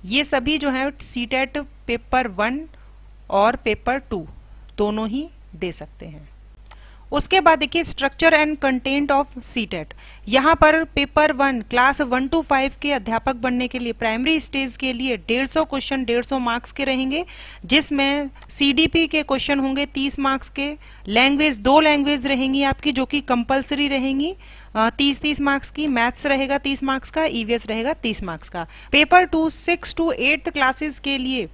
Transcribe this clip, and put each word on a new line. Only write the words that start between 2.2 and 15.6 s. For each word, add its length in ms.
one 320
और 260
paper 420
two 300
दोनों 300
ही 200
दे 160
सकते 340
हैं। 220
उसके 280
बाद 180
देखिए 260
structure 480
and 240
content 540
of 320
C 120
tet। 280
यहाँ 260
पर 300
paper 480
one, 280
class 400
one 280
to 140
five 300
के 100
अध्यापक 440
बनने 320
के 100
लिए 140
primary 480
stage 360
के 160
लिए 240
डेढ़ 300
सौ 180